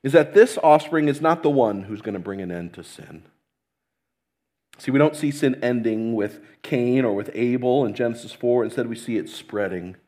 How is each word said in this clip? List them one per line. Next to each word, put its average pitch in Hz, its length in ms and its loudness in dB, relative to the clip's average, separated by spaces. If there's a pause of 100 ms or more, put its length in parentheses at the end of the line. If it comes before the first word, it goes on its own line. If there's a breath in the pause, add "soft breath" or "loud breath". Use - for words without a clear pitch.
is 139 100 -2
that 151 200 6
this 226 300 6
offspring 151 460 4
is 143 100 -2
not 165 240 0
the 151 60 4
one 110 340 2
who's 101 180 -10
gonna 98 180 -8
bring 98 200 -10
an 90 120 -8
end 85 200 -10
to - 120 -18
sin. - 400 -20 (1500)
See, - 140 -6
we 135 80 4
don't 151 180 4
see 143 140 -2
sin 143 300 0
ending 113 540 -2
with 104 240 -4 (220 loud breath)
Cain 127 420 0
or 107 100 0
with 101 200 -6
Abel 123 500 0
in 104 100 -4
Genesis 117 380 -6
four. 120 320 0
Instead, 117 240 -6
we 113 80 -8
see 113 220 -6
it 78 100 -6
spreading. 92 680 -8 (100)